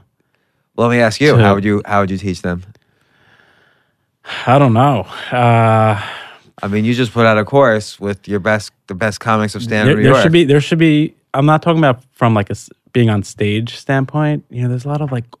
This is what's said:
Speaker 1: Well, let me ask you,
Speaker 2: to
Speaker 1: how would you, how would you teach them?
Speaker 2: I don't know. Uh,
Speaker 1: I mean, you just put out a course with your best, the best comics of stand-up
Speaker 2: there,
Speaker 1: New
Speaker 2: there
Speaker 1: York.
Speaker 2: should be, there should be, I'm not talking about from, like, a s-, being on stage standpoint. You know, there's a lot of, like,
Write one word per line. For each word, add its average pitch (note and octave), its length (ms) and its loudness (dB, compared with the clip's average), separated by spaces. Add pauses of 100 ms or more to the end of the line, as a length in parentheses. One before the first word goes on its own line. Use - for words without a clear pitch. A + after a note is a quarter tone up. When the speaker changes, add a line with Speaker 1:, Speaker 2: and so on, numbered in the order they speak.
(760)
Speaker 1:
Well, A2+ 120 0
let A#2+ 80 2
me A#2+ 60 2
ask A2 180 0
you, D3 140 4
Speaker 2:
to A#2 80 4
Speaker 1:
how G2+ 140 4
would G2 80 -4
you, G#2 200 0
how G2+ 160 -2
would G2 100 -2
you G2 80 -4
teach F#2+ 240 -6
them? F2+ 200 -6 (1800)
Speaker 2:
I B2+ 120 4
don't C#3 160 4
know. B2+ 260 2 (320)
Uh, A2+ 680 2 (640)
Speaker 1:
I G2+ 60 -6
mean, G#2+ 160 -2
you A#2+ 100 0
just A#2+ 180 -4
put A#2 140 0
out G#2+ 120 2
a G#2+ 60 -2
course A#2 540 0
with G2+ 300 -8
your G2 120 -4
best, G#2+ 320 -2 (140)
the G2 80 -12
best G#2 260 -6
comics G#2+ 340 -2
of G#2 80 -8
stand-up A2 260 0
Speaker 2:
there, C#3+ 80 2
Speaker 1:
New G#2+ 60 0
Speaker 2:
there C3+ 100 4
Speaker 1:
York. B2+ 100 4
Speaker 2:
should D#3+ 100 2
be, E3+ 120 4
there C#3+ 160 4
should D#3+ 180 -2
be, D#3 360 2 (200)
I'm C#3 120 2
not D#3 160 2
talking E3 160 0
about C3+ 240 0 (100)
from, A#2 220 0
like, G2+ 160 -2
a - 20 -6
s-, - 180 -14 (220)
being A#2 180 2
on G#2 120 -2
stage G#2+ 540 -6
standpoint. C#3+ 760 -4
You B2 120 -8
know, B2 60 -2
there's B2 160 -6
a C#3+ 40 -8
lot D3 120 -6
of, C#3+ 120 -6
like, A#2+ 120 -6 (160)